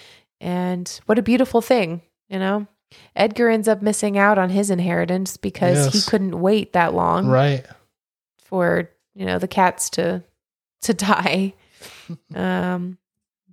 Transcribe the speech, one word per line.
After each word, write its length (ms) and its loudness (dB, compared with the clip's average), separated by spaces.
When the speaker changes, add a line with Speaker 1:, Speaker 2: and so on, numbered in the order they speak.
Speaker 1:
And 480 -4
what 140 2
a 40 2
beautiful 380 2
thing, 400 0
you 100 -6
know? 280 -2
Edgar 320 2
ends 180 0
up 140 2
missing 360 0
out 200 4
on 120 2
his 200 0
inheritance 680 -2
because 560 2
he 60 0
Speaker 2:
Yes. 120 -2
Speaker 1:
couldn't 300 0
wait 320 2
that 220 2
long 340 0
Speaker 2:
Right. 380 2
Speaker 1:
for, 440 -2
you 120 -10
know, 140 -2
the 80 -4
cats 440 0
to, 320 -4
to 120 0
die. 680 0
Speaker 2:
<laughs> 40 -20
Speaker 1:
Um, 640 -4